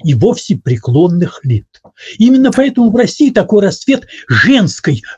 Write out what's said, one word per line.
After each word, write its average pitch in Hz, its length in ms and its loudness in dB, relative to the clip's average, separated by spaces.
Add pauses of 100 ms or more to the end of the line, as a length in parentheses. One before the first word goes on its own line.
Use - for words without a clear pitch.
и 147 120 0
вовсе 175 420 -2
преклонных 160 880 -2
лет. 120 220 -2 (500)
Именно 262 360 4
поэтому 254 380 0
в 214 60 -2
России 254 320 0
такой 208 340 0
расцвет 262 440 -2 (220)
женской 175 760 0 (160)